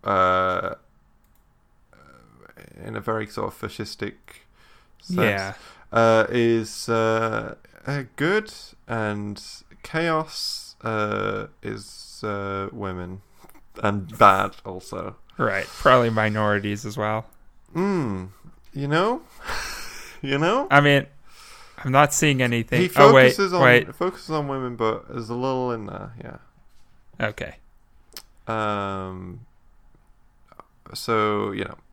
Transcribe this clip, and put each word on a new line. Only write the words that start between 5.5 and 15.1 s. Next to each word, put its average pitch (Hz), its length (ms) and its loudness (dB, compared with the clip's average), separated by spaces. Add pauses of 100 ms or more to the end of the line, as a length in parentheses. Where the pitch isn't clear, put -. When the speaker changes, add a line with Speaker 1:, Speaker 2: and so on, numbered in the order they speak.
Speaker 1:
uh, 113 380 6
is, 117 600 0
uh, 113 680 0 (300)
uh, 139 180 -6 (120)
good, 202 360 0 (360)
and 104 540 -6 (420)
chaos, - 1000 -6
uh, 104 680 -4 (140)
is, - 600 -14
uh, 98 480 -6
women, 92 500 -10 (600)
and 101 340 -4
bad 98 380 6 (100)
also. 98 500 -12 (220)